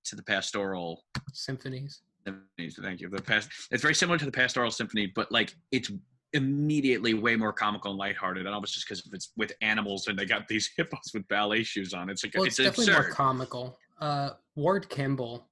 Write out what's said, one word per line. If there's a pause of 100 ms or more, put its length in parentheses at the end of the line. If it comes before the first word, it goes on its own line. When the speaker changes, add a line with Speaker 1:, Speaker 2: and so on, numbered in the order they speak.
Speaker 1:
to
the
Pastoral (300)
Speaker 2:
Symphonies. (240)
Speaker 1:
Symphonies,
thank
you.
The
past, (220)
it's
very
similar
to
the
Pastoral
Symphony,
but,
like, (160)
it's (420)
immediately
way
more
comical
and
lighthearted,
and
almost
just
'cause
it's
with (100)
animals
and
they
got
these
<laughs>
hippos
with
ballet
shoes
on.
It's
like,
Speaker 2:
Well,
Speaker 1:
it's
Speaker 2:
it's
definitely
more
Speaker 1:
absurd.
Speaker 2:
comical. (200)
Uh, (240)
Ward
Kimball